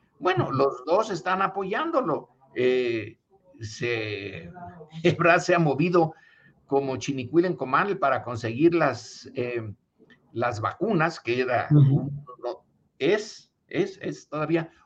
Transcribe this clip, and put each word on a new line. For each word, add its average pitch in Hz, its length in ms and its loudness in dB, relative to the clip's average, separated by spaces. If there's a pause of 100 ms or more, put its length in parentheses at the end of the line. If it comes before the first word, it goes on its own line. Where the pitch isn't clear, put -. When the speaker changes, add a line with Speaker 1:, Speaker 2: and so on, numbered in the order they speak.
(180)
Speaker 1:
Bueno, 330 340 0
los 135 340 0
dos 208 240 2
están 185 320 -2
apoyándolo. 202 880 -2 (240)
Eh, 123 640 0 (420)
se, 107 920 -6 (260)
<laughs> - 260 -14
Ebrard 170 380 4
se 180 140 2
ha 175 40 6
movido 160 560 2 (520)
como 139 300 0
chinicuil 135 480 0
en 180 120 -2
comal 151 420 0
para 131 240 2
conseguir 120 520 0
las, 139 600 -2
eh, 120 400 -6 (580)
las 113 280 -2
vacunas, 160 600 0
que 123 200 0
era 120 300 0
Speaker 2:
Ujú. 143 400 6 (280)
Speaker 1:
uno, - 260 -10 (340)
es, 196 540 -2 (160)
es, 196 320 -6
es - 280 -10
todavía 156 420 -2 (160)